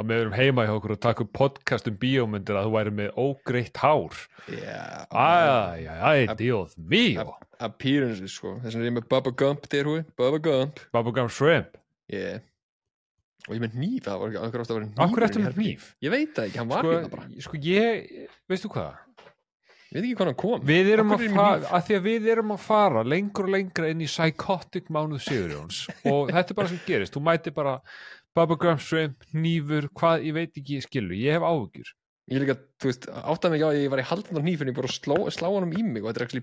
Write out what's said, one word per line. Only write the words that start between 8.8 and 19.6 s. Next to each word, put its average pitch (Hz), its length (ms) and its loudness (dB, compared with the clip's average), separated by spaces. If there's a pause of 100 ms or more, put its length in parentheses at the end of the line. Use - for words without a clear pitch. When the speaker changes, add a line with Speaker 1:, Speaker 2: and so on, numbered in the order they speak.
Speaker 2:
er 117 80 0
ég 120 80 -2
með 117 100 -8
Bubba 131 280 2
Gump 143 320 0
derhúfi, 151 360 0 (120)
Bubba 135 260 2
Gump. 143 380 0 (120)
Speaker 1:
Bubba 117 220 2
Gump 123 160 0
Shrimp. 143 460 2 (320)
Speaker 2:
Yeah. 92 320 -6 (1080)
Og 107 60 -8
ég 113 80 -4
með 113 160 -6
hníf, 226 240 -4
það 98 160 -6
var 101 100 -4
ekki, 107 140 -6
af 113 80 -4
hverju 120 160 -6
átti 117 60 -4
að 110 80 -2
vera 107 100 -8
hnífur 123 160 2
Speaker 1:
Af 185 80 4
hverju 226 140 4
ertu 208 100 -2
Speaker 2:
í 208 40 2
Speaker 1:
með 190 100 0
Speaker 2:
herbergi? 202 240 -2
Speaker 1:
hníf? - 260 -20
Speaker 2:
Ég 143 80 -2
veit 302 240 0
það 113 160 -2
ekki, - 80 -8
hann 117 100 -4
var 165 140 0
Speaker 1:
Sko, 165 80 2
Speaker 2:
hérna 165 200 0
bara. - 180 -14 (120)
Speaker 1:
sko, - 220 -12
ég, 202 640 0 (200)
veistu 185 200 -4
hvað? 80 260 -6 (920)